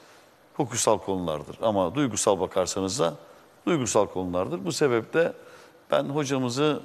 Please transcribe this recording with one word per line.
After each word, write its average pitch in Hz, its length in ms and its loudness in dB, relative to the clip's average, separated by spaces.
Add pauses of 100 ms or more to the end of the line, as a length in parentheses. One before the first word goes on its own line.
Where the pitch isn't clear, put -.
(540)
hukuksal 113 440 0
konulardır. 85 640 -4
Ama 95 320 2
duygusal 107 460 2
bakarsanız 95 580 -2
da 165 160 2 (520)
duygusal 120 400 2
konulardır. 92 580 -4
Bu 170 80 -4
sebeple 139 600 2 (580)
ben 143 140 2
hocamızı, 139 800 0